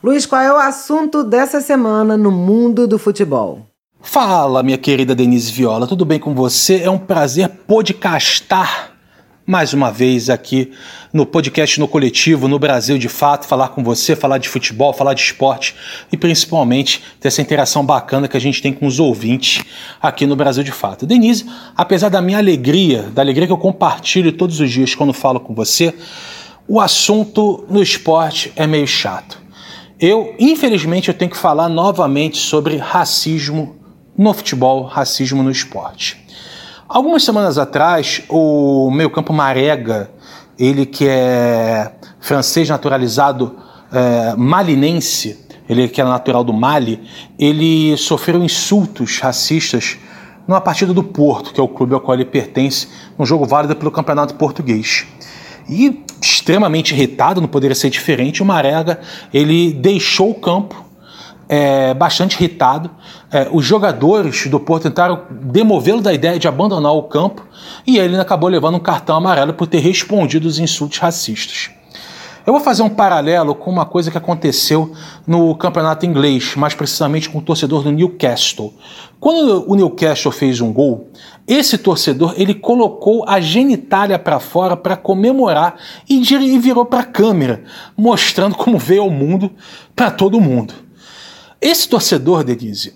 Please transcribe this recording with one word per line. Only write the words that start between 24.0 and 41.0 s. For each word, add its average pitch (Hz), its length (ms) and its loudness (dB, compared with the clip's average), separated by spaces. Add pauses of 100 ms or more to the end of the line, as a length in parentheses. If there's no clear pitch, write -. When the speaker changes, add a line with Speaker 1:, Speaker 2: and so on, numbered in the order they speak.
Speaker 2:
todos 165 280 -4
os 147 100 2
dias 123 260 0
quando 143 160 0
falo 127 280 -2
com - 140 -12
você, 113 400 0 (760)
o 214 120 2
assunto 208 880 0
no 202 140 2
esporte 160 760 0
é 160 100 0
meio 151 220 0
chato. - 500 -6 (600)
Eu, 196 400 2
infelizmente, 202 680 2
eu 175 40 -2
tenho 180 160 -2
que - 80 -10
falar 160 300 2
novamente 160 680 0
sobre 151 400 -2
racismo 151 960 -2 (420)
no 202 160 4
futebol, 131 500 0
racismo 135 600 -2
no 131 80 2
esporte. - 720 -8 (720)
Algumas 294 300 2
semanas 202 340 0
atrás, 151 720 0
o 143 640 2
meio-campo 156 400 -2
Marega, 135 800 0 (480)
ele 135 260 2
que 139 220 -2